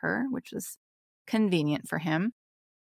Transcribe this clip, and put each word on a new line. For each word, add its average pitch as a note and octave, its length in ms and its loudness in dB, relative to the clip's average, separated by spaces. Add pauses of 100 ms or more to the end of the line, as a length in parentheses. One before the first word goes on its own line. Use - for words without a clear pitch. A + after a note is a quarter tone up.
her, A3+ 280 0
which - 220 -6
was - 240 -10 (500)
convenient F3 640 2
for E3 120 -2
him. E3 340 0 (600)